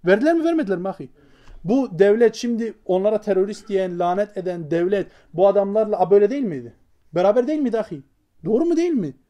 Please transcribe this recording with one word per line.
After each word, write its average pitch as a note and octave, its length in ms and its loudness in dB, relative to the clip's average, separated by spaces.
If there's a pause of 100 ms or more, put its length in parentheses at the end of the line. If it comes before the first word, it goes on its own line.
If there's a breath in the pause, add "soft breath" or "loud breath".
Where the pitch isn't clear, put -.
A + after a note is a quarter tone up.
Verdiler A3 280 4
mi, E4 100 0
vermediler C#4+ 340 -2
mi F#3 100 -6
ahi? E3+ 220 -12 (540 soft breath)
Bu A#3 340 -2
devlet G#3+ 360 4
şimdi A3+ 400 -6 (120)
onlara G3+ 340 0
terörist G3+ 480 -2
diyen, F#3+ 300 -4
lanet F3+ 380 -2
eden F3 340 -8
devlet F3 400 -2 (240 soft breath)
bu F#3 140 4
adamlarla G3+ 520 0
a, F3+ 100 2
böyle G3+ 200 6
değil C#4 120 -4
miydi? C3+ 320 -8 (400)
Beraber G#3 320 2
değil D4+ 140 -4
miydi A#3 180 -2
ahi? D#3 240 -10 (420)
Doğru A3+ 200 0
mu E4+ 120 0
değil E4+ 160 -2
mi? F3+ 220 -4 (160)